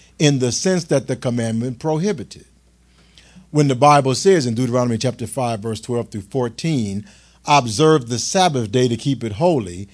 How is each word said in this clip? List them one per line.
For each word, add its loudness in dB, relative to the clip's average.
in 4
the 2
sense 0
that -2
the -4
commandment -4
prohibited. -4
When 4
the 2
Bible 4
says 4
in -2
Deuteronomy 0
chapter -4
five, -4
verse -6
twelve -6
through -10
fourteen, -4
"Observe 2
the -4
Sabbath 0
day 2
to 0
keep -4
it -6
holy," -2